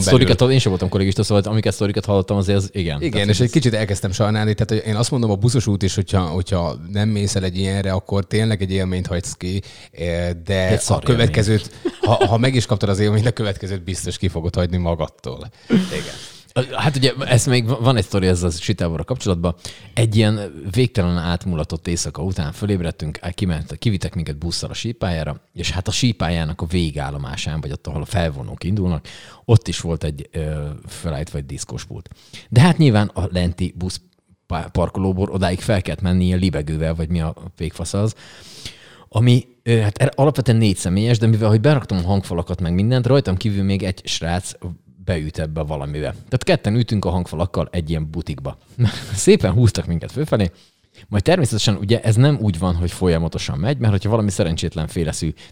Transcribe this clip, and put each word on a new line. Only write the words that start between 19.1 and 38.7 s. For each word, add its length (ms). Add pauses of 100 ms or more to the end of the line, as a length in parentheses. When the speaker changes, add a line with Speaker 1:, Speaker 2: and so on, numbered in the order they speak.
Speaker 2:
Egy 220
ilyen 240 (320)
végtelen 460
átmulatott 720
éjszaka 360
után 280
fölébredtünk, 680 (140)
kiment, 440
kivittek 380
minket 220
busszal 320
a 40
sípályára, 680 (120)
és 180
hát 160
a 40
sípályának 680
a 40
végállomásán, 960
vagy 100
ott, 160
ahol 140
a 40
felvonók 580
indulnak, 420 (400)
ott 220
is 120
volt 240
egy, 280
ö, 100 (460)
felállítva 500
egy 80
diszkóspult. 640 (400)
De 120
hát 160
nyilván 360
a 180
lenti 460
busz 240 (460)
pá-, 240
parkolóból 580
odáig 300
fel 220
kellett 200
menni 240
ilyen 140
libegővel, 560
vagy 140
mi 120
a 140 (220)
végfasz 360
az, 200 (960)